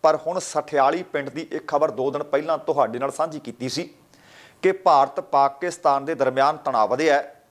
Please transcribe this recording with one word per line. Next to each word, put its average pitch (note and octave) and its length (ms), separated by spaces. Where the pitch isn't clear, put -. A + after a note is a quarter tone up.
ਪਰ D#3 240
ਹੁਣ F3+ 120
ਸਠਿਆਲੀ D3+ 640
ਪਿੰਡ C#3+ 260
ਦੀ D3+ 240
ਇੱਕ D3 160
ਖਬਰ D3+ 220
ਦੋ C3+ 200
ਦਿਨ C#3+ 120
ਪਹਿਲਾਂ D#3 360
ਤੁਹਾਡੇ B2 400
ਨਾਲ C#3 120
ਸਾਂਝੀ D#3 300
ਕੀਤੀ B2+ 280
ਸੀ - 220
ਕਿ F#3+ 100
ਭਾਰਤ D#3 480
ਪਾਕਿਸਤਾਨ C#3 840
ਦੇ D#3+ 100
ਦਰਮਿਆਨ C3+ 420
ਤਣਾਅ B2 300
ਵਧਿਆ C#3 280
ਹੈ - 360